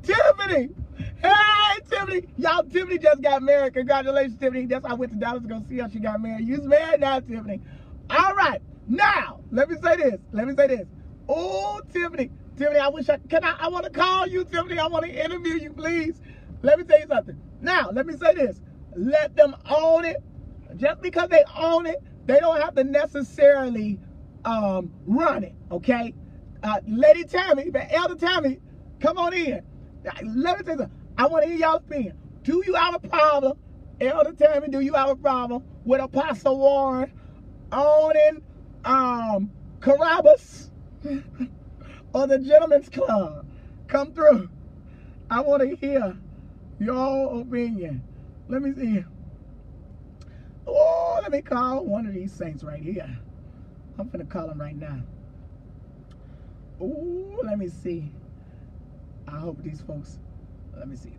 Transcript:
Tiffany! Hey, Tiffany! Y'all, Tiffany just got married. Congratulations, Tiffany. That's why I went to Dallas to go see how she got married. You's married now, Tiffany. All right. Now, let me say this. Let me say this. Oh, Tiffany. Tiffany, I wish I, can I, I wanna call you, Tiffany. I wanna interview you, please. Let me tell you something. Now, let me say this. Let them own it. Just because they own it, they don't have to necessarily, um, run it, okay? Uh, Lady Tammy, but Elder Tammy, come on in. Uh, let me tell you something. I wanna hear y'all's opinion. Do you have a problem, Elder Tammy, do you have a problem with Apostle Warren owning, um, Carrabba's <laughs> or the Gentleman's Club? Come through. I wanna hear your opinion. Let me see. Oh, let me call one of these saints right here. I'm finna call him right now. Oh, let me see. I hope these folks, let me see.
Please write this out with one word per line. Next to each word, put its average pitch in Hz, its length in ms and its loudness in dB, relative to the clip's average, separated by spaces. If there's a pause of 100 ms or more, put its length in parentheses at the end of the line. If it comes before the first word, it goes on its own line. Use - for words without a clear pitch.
Tiffany! 392 640 2 (520)
Hey, 415 580 4 (100)
Tiffany! 381 340 -4 (140)
Y'all, 330 260 0
Tiffany 359 340 -2
just 302 240 4
got 277 220 2
married. 277 300 2
Congratulations, 269 680 0
Tiffany. 254 260 -2
That's 254 180 -4
why 247 80 -8
I - 20 -4
went 240 200 -6
to 214 40 -8
Dallas 233 260 -6
to 214 60 -12
go 220 200 -10
see 254 100 -8
how 233 100 -8
she 220 100 -10
got 214 220 -4
married. 226 260 -6
You's 285 180 -4
married 302 360 4
now, 269 180 0
Tiffany. 220 420 -10 (480)
All 370 260 4
right. 320 260 0 (260)
Now, 381 520 0 (120)
let 277 180 0
me 339 140 -6
say 330 140 4
this. 247 220 0 (120)
Let 226 160 -4
me 269 80 -6
say 277 120 4
this. 226 200 -4 (400)
Oh, 381 540 -4 (120)
Tiffany. 339 380 -6 (260)
Tiffany, 294 220 2
I 277 100 2
wish 285 200 -6
I, 285 80 2 (120)
can 320 140 2
I, 330 160 0
I 320 100 -4
wanna 349 200 -6
call 370 380 0
you, 370 180 -4
Tiffany. 339 340 -6
I 320 80 -2
wanna 330 200 -4
interview 339 540 -6
you, 302 120 -14
please. 320 480 -6 (400)
Let 285 180 6
me 349 60 -10
tell 311 140 8
you 302 80 -2
something. - 320 -4 (220)
Now, 330 300 0
let 262 140 -4
me 320 120 -8
say 339 180 6
this. 262 260 -2 (340)
Let 294 400 0
them 294 200 6 (140)
own 320 360 4
it. 320 120 -4 (600)
Just 302 240 -2
because 349 280 -2
they 320 140 8 (140)
own 330 280 0
it, 339 160 -6 (240)
they 262 140 6
don't 320 220 4
have 320 140 -2
to 262 80 2
necessarily, 277 1160 2 (460)
um, 196 460 -2 (140)
run 247 380 2
it, 175 100 -14 (180)
okay? 233 420 -2 (500)
Uh, 214 240 -2
Lady 302 360 6
Tammy, 339 460 0
but - 220 -4
Elder 339 240 0
Tammy, 320 440 0 (400)
come 330 180 0
on 349 160 -2
in. 320 280 -4 (460)
Uh, - 40 -8 (120)
let 285 360 -2
me 370 60 -12
tell 330 100 -6
you 277 60 -6
something. - 100 -6 (260)
I 269 100 4
wanna 320 200 0
hear 339 100 -6
y'all's 320 240 2
opinion. 254 360 -10 (260)
Do 349 220 -2
you 370 100 -2
have 349 200 0
a - 40 -6
problem, 294 580 2 (440)
Elder 302 320 0
Tammy, 294 360 4
do 269 120 -4
you 277 120 -2
have 269 160 2
a 269 60 0
problem 254 480 -2 (220)
with 262 160 2
Apostle 269 580 -2
Warren 269 520 2 (600)
owning, 302 720 4 (440)
um, 220 680 0 (300)
Carrabba's 302 880 6 (320)
<laughs> 294 60 -8 (1040)
or 269 140 2
the 269 120 4
Gentleman's 294 500 6
Club? 202 560 -2 (420)
Come 285 260 -2
through. 294 360 6 (800)
I 240 120 -2
wanna 285 340 2
hear 254 400 -4 (640)
your 254 640 -2
opinion. 226 600 -6 (440)
Let 262 140 -4
me 277 120 -4
see. 220 300 -4 (1600)
Oh, 330 540 2
let 415 100 -8
me 285 100 -2
call 254 440 -2
one 220 200 -4
of 202 80 -8
these 190 180 -10
saints 156 320 -12
right 151 180 -12
here. 156 280 -10 (880)
I'm 214 120 -10
finna 165 200 -12
call 165 200 -10
him 147 120 -12
right 147 160 -12
now. 147 220 -12 (1800)
Oh, 349 600 -8
let 208 140 -4
me 185 120 -6
see. 170 420 -10 (1160)
I 147 120 -14
hope 160 240 -12
these 151 180 -12
folks, 147 380 -16 (580)
let - 100 -16
me - 80 -14
see. - 240 -20